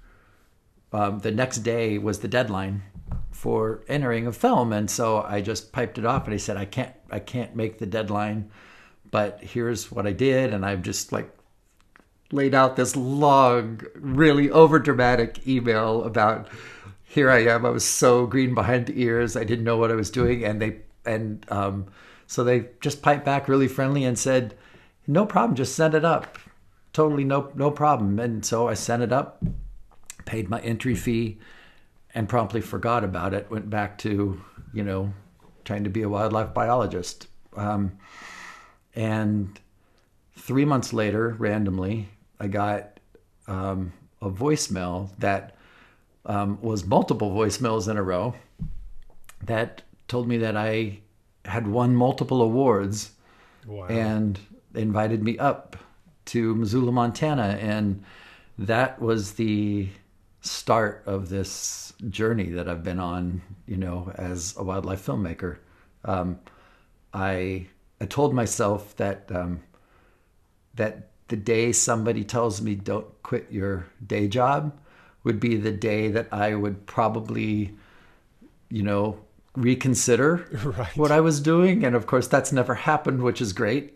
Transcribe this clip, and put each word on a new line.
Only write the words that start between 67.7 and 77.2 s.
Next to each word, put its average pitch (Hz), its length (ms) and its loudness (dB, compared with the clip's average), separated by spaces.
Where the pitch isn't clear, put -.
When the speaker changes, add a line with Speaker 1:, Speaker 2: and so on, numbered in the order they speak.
Speaker 1:
I 104 60 -8
told 139 280 0
myself 104 640 -2
that, 98 380 -4
um, 87 280 -4
that 110 340 -4
the 113 80 -4
day 113 360 2
somebody 110 500 0
tells 113 400 -2
me, 107 140 -2
"Don't 104 300 -4
quit - 260 -6
your 95 360 -4
day 104 220 0
job," 139 500 0
would 110 160 0
be 117 160 2
the 104 160 -2
day 107 360 0
that 113 220 -2
I 104 240 0
would 101 320 -4
probably, 110 880 -2